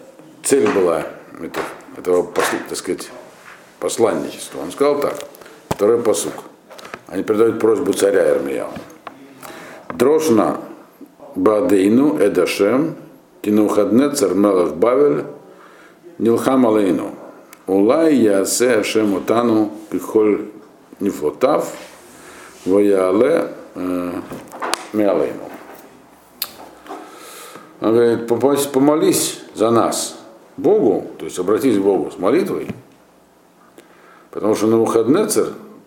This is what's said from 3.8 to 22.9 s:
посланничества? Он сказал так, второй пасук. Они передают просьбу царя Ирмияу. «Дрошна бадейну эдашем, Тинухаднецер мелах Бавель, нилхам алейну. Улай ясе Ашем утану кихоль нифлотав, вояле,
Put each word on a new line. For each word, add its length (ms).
посланничества? 800
Он 100
сказал 300
так, 180
второй 300
пасук. 340
Они 160
передают 340
просьбу 340
царя 380
Ирмияу. 400
«Дрошна 680
бадейну 880
эдашем, 720
Тинухаднецер 920
мелах 420
Бавель, 480
нилхам 500
алейну. 420
Улай 480
ясе 600
Ашем 380
утану 580
кихоль 560
нифлотав, 720
вояле, 840